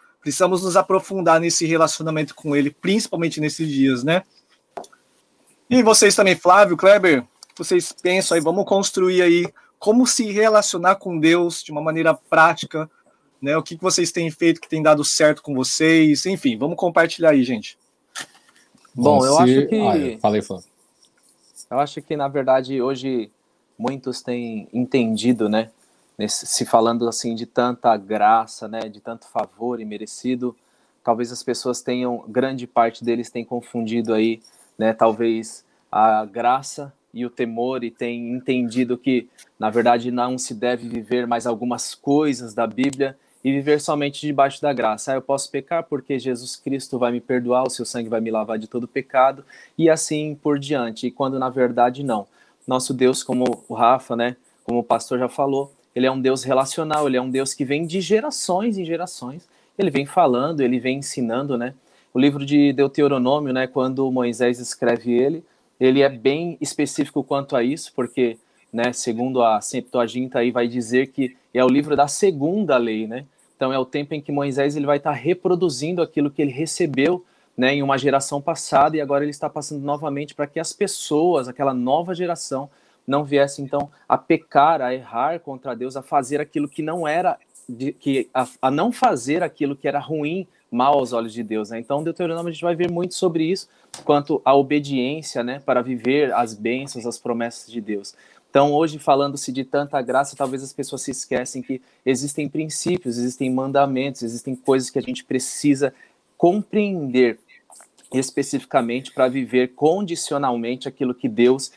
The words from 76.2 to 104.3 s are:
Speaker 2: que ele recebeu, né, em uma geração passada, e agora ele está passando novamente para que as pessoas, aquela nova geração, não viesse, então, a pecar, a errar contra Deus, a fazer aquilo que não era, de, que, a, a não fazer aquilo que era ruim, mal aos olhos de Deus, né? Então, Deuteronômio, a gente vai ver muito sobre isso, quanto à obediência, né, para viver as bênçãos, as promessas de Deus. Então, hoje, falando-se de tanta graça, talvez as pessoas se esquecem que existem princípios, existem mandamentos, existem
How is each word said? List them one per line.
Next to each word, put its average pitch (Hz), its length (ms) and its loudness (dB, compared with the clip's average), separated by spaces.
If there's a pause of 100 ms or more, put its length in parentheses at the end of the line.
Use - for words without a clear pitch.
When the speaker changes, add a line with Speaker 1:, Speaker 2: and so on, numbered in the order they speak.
Speaker 2:
que 147 120 -4
ele 143 100 0
recebeu, 156 720 -2 (320)
né, 127 180 2
em 143 80 -2
uma 139 140 0
geração 139 440 0
passada, 156 540 0
e 156 60 -2
agora 139 240 0
ele 147 60 -4
está 143 180 -6
passando 147 340 -10
novamente 143 500 -6
para 147 140 -6
que 160 120 -10
as 160 120 -6
pessoas, 160 760 0
aquela 135 260 -2
nova 147 420 0
geração, 165 540 -6 (360)
não 139 180 0
viesse, 139 380 2
então, 139 280 -4 (180)
a - 100 2
pecar, 156 640 2
a 127 120 -2
errar 131 460 -4
contra 131 360 -10
Deus, 135 220 -8
a 131 40 -8
fazer 143 380 -2
aquilo 147 300 -4
que - 120 -10
não 160 260 -4
era, 170 300 0 (300)
de, 127 240 -6
que, 135 420 -2
a, 127 140 0 (140)
a 131 100 2
não 170 200 0
fazer 165 520 0
aquilo 143 320 -4
que 147 120 -8
era 139 120 -2
ruim, 156 480 -6 (240)
mal 127 260 2
aos 127 140 -2
olhos 117 220 -4
de 117 100 -8
Deus, 107 280 -4
né? 113 80 -10
Então, 143 220 -4
Deuteronômio, 165 480 -4
a - 40 -6
gente 156 100 -10
vai 175 120 0
ver 175 140 -2
muito 180 240 -4
sobre 170 300 0
isso, 180 240 -2 (380)
quanto 143 400 2
à 135 100 6
obediência, 143 880 0
né, 127 160 -8
para 127 220 0
viver 127 520 0
as 113 200 -2
bênçãos, 120 520 -6
as 117 140 -8
promessas 117 500 -6
de 113 120 -8
Deus. 101 340 -8 (340)
Então, 143 240 4
hoje, 156 240 0
falando-se 139 540 0
de 131 140 -6
tanta 143 360 -2
graça, 131 360 0
talvez 135 260 -4
as 139 80 -14
pessoas 131 300 -10
se 139 100 -6
esquecem 127 500 -6
que 131 200 -8 (240)
existem 139 420 -2
princípios, 156 720 -4
existem 123 340 -2
mandamentos, 135 720 0
existem 120 320 -8